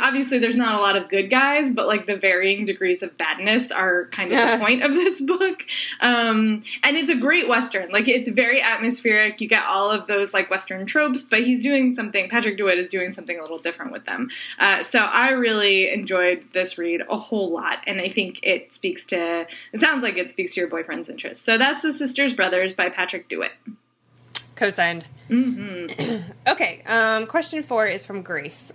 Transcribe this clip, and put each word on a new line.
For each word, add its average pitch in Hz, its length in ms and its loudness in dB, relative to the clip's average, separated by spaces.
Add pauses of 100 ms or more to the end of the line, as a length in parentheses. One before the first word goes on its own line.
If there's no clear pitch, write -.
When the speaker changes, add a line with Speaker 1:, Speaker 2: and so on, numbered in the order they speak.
Speaker 1:
obviously, 262 400 2
there's 233 160 2
not 226 200 2
a 202 60 2
lot 196 140 4
of 180 120 -4
good 196 220 0
guys, 277 400 4
but, 214 160 0
like, 208 200 0
the 202 100 -2
varying 190 480 2
degrees 185 400 0
of 175 120 -10
badness 196 540 0
are 180 360 0
kind 190 260 -4
of 233 260 4
the - 0 -
Speaker 2:
<laughs> 220 60 -2
Speaker 1:
point 247 180 4
of 294 80 4
this 349 300 2
book. 370 440 0 (360)
Um, 220 600 2 (200)
and 285 140 2
it's 311 120 -2
a 330 60 4
great 285 320 2
Western. 226 440 0
Like, 214 180 2
it's 247 180 2
very 240 340 2
atmospheric. 220 800 2
You 214 60 -4
get 220 160 2
all 196 300 2
of 208 160 -2
those, 202 260 0
like, 190 160 0
Western 190 340 -4
tropes, 277 380 0
but 226 220 2
he's 240 180 2
doing 262 320 2
something, 208 340 -2
Patrick 220 300 0
DeWitt 185 200 2
is 180 100 -2
doing 185 240 -4
something 170 260 -10
a 160 40 -12
little 160 160 -10
different 165 340 -8
with - 140 -12
them. 110 220 -4 (300)
Uh, 190 240 4
so - 160 0
I 233 320 4
really 214 640 2
enjoyed 180 600 0
this 185 260 -2
read 170 300 -2
a 214 80 -2
whole 202 360 -2
lot, 160 340 -4
and 196 140 -4
I 185 80 -2
think 190 340 -4
it - 320 -2
speaks - 320 -6
to, 170 400 -2 (260)
it 220 60 -6
sounds 294 240 2
like 202 140 -2
it 180 160 -4
speaks 185 220 -6
to 190 80 -4
your 170 60 -2
boyfriend's 165 400 -8
interests. - 360 -12
So 226 120 4
that's 277 260 2
The 311 100 0
Sisters 277 420 -2
Brothers 185 400 0
by 180 140 0
Patrick 185 400 -6
DeWitt. - 240 -6 (1040)
Speaker 2:
Co-signed. 170 480 0 (240)
Speaker 1:
Mm-hmm. 220 920 -2 (100)
Speaker 2:
<clears throat> - 160 -2
Okay, 220 380 0
um, 220 400 2
question 311 360 -2
four 220 240 0
is 196 200 -4
from 196 160 -8
Grace. 160 520 -8